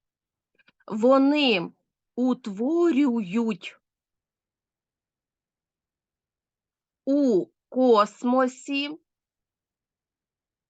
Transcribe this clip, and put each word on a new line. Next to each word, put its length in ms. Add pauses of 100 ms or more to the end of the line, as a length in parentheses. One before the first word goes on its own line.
(880)
Вони 840 (440)
утворюють 1600 (3250)
у 400 (240)
космосі 1300 (1700)